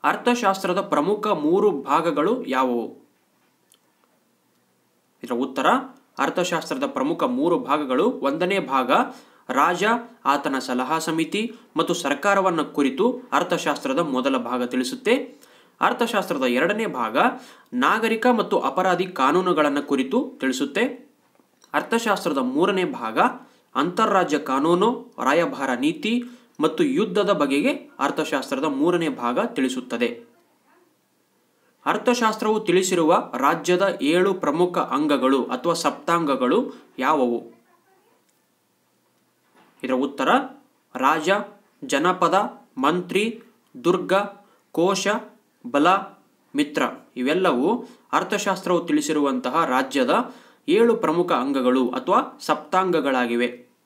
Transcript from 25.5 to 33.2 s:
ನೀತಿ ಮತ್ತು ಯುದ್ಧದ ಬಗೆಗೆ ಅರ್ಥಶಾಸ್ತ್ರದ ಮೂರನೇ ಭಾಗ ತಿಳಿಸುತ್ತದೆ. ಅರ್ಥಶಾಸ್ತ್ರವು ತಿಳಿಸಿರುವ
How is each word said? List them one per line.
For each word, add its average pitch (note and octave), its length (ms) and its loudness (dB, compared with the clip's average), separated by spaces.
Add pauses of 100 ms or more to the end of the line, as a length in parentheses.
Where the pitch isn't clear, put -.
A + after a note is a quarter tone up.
ನೀತಿ F3 480 -2 (380)
ಮತ್ತು D#3 240 0
ಯುದ್ಧದ F#3 480 0
ಬಗೆಗೆ D3+ 680 0
ಅರ್ಥಶಾಸ್ತ್ರದ C#3 680 -2
ಮೂರನೇ D#3+ 440 0
ಭಾಗ B2 380 -2
ತಿಳಿಸುತ್ತದೆ. B2+ 840 -4 (1600)
ಅರ್ಥಶಾಸ್ತ್ರವು A3 760 0
ತಿಳಿಸಿರುವ F3+ 760 2